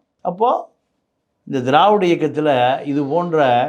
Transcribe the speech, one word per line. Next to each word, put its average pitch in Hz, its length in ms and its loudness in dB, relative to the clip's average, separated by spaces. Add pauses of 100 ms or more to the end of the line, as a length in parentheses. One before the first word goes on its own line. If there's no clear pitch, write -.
(200)
அப்போ 202 520 -4 (760)
இந்த 139 140 -4
திராவிட 180 460 2
இயக்கத்துல 147 800 0
இது 143 180 -4
போன்ற 160 400 -2 (240)